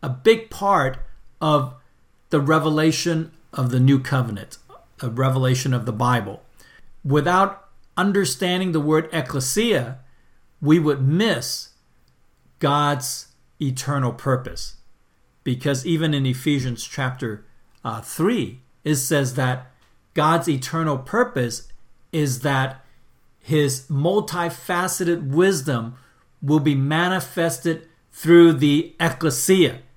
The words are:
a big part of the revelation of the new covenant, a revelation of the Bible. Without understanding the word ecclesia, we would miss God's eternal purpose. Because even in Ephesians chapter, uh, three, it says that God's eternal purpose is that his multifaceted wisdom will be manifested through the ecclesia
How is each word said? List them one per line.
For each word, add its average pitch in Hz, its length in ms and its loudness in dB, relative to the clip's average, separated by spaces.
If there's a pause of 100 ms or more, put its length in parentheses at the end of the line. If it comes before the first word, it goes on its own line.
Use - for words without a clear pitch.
a - 60 -6
big 226 420 2
part 170 480 0 (420)
of 147 320 0 (560)
the 151 120 2
revelation 160 880 0 (200)
of 127 200 -4
the 127 80 0
new 135 180 6
covenant, 113 640 -4 (420)
a 120 80 -6
revelation 131 640 0
of 113 140 -2
the 123 60 -4
Bible. 110 500 -2 (600)
Without 175 680 0 (280)
understanding 185 760 0
the 160 60 2
word 156 320 0
ecclesia, 143 840 -2 (640)
we 151 160 6
would 147 240 2
miss 156 680 0 (920)
God's 143 680 -2 (300)
eternal 135 540 -2
purpose. - 640 -6 (680)
Because 131 440 -2
even 160 260 0
in 135 140 0
Ephesians 127 560 -2
chapter, 127 600 -8 (400)
uh, 113 180 -8
three, 185 580 -2 (240)
it 151 140 0
says 135 360 0
that 127 380 -4 (420)
God's 165 340 2
eternal 151 520 -2
purpose 135 680 -4 (440)
is 147 300 -2
that 135 440 -2 (540)
his 147 500 -2
multifaceted 175 1400 -2
wisdom 139 640 0 (480)
will 147 160 4
be 147 160 2
manifested 165 1120 -2 (240)
through 170 420 8
the 147 460 2
ecclesia 160 800 2 (180)